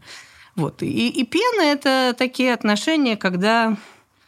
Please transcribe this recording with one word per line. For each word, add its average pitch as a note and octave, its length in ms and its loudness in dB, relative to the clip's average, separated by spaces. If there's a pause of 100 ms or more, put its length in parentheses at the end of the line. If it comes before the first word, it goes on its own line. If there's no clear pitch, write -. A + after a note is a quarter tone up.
(560)
Вот. D3+ 280 -4
И, A3+ 260 -2
и C4 160 -2
пена — A4 380 0
это C4 540 0
такие B3+ 360 0
отношения, A3+ 640 0
когда, G#3+ 580 0 (520)